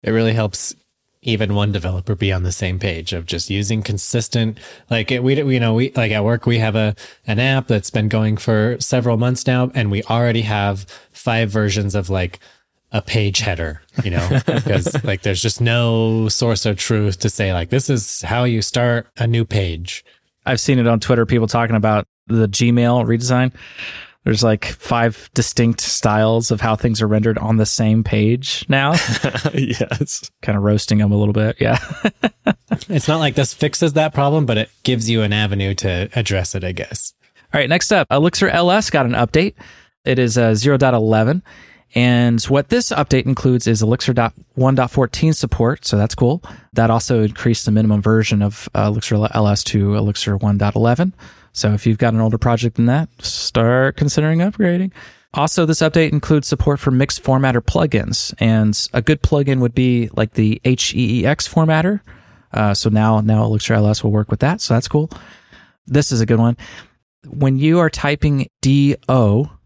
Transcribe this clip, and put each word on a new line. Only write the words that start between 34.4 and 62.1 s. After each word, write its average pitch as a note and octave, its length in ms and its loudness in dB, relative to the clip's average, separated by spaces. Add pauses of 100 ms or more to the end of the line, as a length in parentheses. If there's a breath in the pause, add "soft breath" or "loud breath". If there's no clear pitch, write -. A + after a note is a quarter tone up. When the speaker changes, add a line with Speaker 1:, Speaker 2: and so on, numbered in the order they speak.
Speaker 1:
but A2+ 120 0
it G#2+ 120 -4 (140)
gives A#2 260 0
you A2 120 2
an G#2 100 0
avenue G2 420 -2
to F#2 400 -4
address G2 400 -4
it, F#2 80 -6
I F#2 80 -6
guess. - 440 -10 (380 soft breath)
Speaker 2:
All D3 60 0
right. C3 100 0
Next E3+ 220 0
up, F3+ 220 2
Elixir E3 360 2
L F3 220 2
S G#3 200 2
got C3+ 160 2
an A#2+ 60 0
update. D#3 420 0 (500 loud breath)
It B2+ 140 2
is, A#2+ 200 2
uh, A2+ 160 4
zero C3 220 2
dot B2+ 180 4
eleven. A2 480 2 (520 loud breath)
And A#2+ 500 4
what C#3 260 0
this A#3+ 200 0
update C3+ 360 0
includes B2+ 400 0
is A2 160 2
Elixir A#2+ 320 0
dot A#2 180 0 (220)
one C3 200 2
dot B2+ 160 0
fourteen D3 420 0
support, A#2 520 -2
so - 140 0
that's G#2+ 160 0
cool. C3 280 0 (300 loud breath)
That A2+ 180 2
also A2+ 320 2
increased A2 440 -2
the A#2 40 0
minimum G#2+ 300 2
version A2 420 2
of, G2+ 320 -4
uh, G#2 120 0
Elixir G#2+ 300 -2 (160)
L G#2+ 160 2
S G2+ 160 0
to G2+ 300 0
Elixir G#2 420 -2
one G#2 220 0
dot G#2 160 0
eleven. B2 400 2 (380 loud breath)
So G#2 200 0
if G#2 140 -2
you've A2 120 2
got A2+ 160 2
an A2+ 60 2
older A2 180 2
project A#2 380 0
than A#2+ 100 2
that, C#3+ 240 0 (120)
start B2 760 0
considering D#3 420 0
upgrading. F#3 540 0 (420 loud breath)
Also, D#3 320 0
this D#3 140 0
update D#3 320 2
includes D3+ 360 0
support C#3+ 320 0
for - 100 0
mixed C3 320 0
formatter C3 380 2
plugins, - 800 -2
and A2 540 2
a A#2+ 80 0
good D3+ 220 0
plugin C#3 380 2
would A#2+ 140 0
be, B2 400 2
like, A2 180 0
the A2 320 0
H - 300 0
E A#2+ 260 0
E F2 60 0
X D3 200 0
formatter. D#3+ 540 0 (520 soft breath)